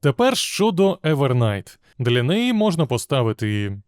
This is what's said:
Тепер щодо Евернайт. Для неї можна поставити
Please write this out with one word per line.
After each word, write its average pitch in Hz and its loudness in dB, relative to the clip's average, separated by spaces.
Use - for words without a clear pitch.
Тепер 240 2
щодо 196 0
Евернайт. 123 0
Для 123 0
неї 220 0
можна 202 0
поставити 107 -2